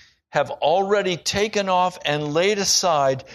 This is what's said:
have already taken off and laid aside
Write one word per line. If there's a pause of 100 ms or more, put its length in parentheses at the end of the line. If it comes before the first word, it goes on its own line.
(300)
have
already
taken
off
and
laid
aside (120)